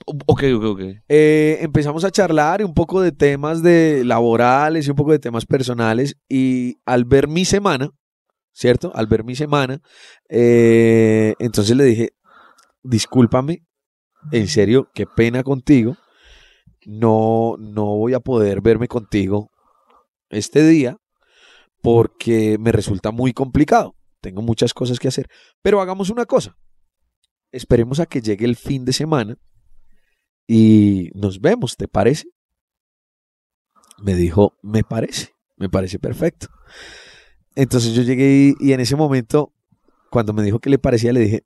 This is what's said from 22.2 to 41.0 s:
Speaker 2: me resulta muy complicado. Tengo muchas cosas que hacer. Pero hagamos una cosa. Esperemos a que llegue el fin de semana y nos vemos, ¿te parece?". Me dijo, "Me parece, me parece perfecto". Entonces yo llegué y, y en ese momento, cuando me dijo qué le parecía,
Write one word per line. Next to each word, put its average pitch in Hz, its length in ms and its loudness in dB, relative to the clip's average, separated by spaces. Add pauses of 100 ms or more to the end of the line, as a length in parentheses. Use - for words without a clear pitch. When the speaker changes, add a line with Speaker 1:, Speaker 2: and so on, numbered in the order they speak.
Speaker 2:
me 113 120 -2
resulta 107 380 -4
muy 120 240 -4
complicado. 147 640 0 (240)
Tengo 98 240 -12
muchas 117 320 -2
cosas 123 240 -4
que - 80 -4
hacer. - 200 -6 (360)
Pero 196 180 2
hagamos 190 300 -6
una 233 140 -6
cosa. - 300 -2 (960)
Esperemos 123 480 -2
a 165 60 -4
que 139 160 -8
llegue 107 240 -4
el 123 100 -2
fin 131 300 -8
de 127 80 -4
semana 139 420 -4 (1120)
y 107 680 4
nos 95 260 -6
vemos, 196 340 -2
¿te 98 120 -10
parece?". 135 400 0 (1700)
Me 101 180 -4
dijo, 87 460 2
"Me 104 220 -4
parece, - 500 -8 (240)
me 98 120 -8
parece 92 280 -4
perfecto". - 500 -6 (1080)
Entonces 120 380 0
yo 120 100 2
llegué 139 560 4
y, 139 100 0
y 135 40 2
en 127 60 0
ese 123 160 -2
momento, 143 580 -2 (560)
cuando 107 240 -2
me 107 100 -2
dijo 104 160 -2
qué 139 100 -6
le 139 100 4
parecía, 117 340 0